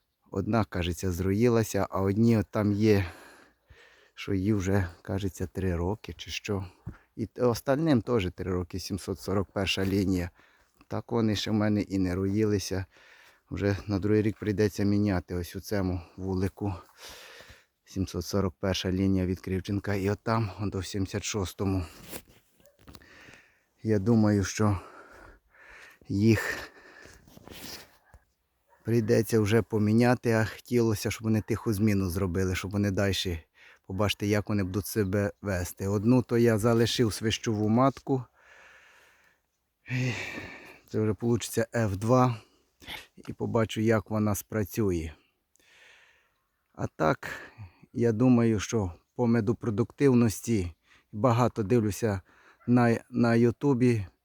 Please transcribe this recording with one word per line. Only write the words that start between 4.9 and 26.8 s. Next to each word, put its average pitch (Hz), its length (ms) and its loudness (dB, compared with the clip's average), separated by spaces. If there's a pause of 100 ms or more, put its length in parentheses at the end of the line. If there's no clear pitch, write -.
кажеться, 98 460 -4
три 92 280 -4
роки 90 380 -4
чи - 180 -14
що. 95 340 -6 (500)
І 113 100 -6
т-, - 160 -8
остальним 135 600 2
теж 104 340 0
три 92 160 -6
роки, 90 280 -4
сімсот 95 400 -8
сорок 98 320 -2
перша 98 340 -2
лінія. 95 440 0 (580)
Так - 240 -8
вони 113 240 0
ще - 160 -4
в - 20 0
мене 107 280 2
і 95 160 -4
не 90 180 0
руїлися. 98 680 0 (640)
Вже 98 260 0 (100)
на 101 120 -2
другий 107 220 2
рік 104 160 0
прийдеться 104 460 0
міняти 101 520 0
ось 87 200 -8
у 95 60 -8
цьому 92 400 -2 (160)
вулику. 95 560 -4 (1120)
Сімсот 90 400 -6
сорок 95 340 -2
перша 95 320 -2
лінія 95 340 0
від 90 140 -4
Кривченка. 98 560 -4
І 98 140 -2
отам, 110 500 -2
он 104 100 -4
до 95 140 -6
сімдесят 98 400 -6
шостому. 95 640 -4 (2000)
Я 107 160 2
думаю, 107 440 4
що 104 360 0 (1300)
їх 107 500 2 (2250)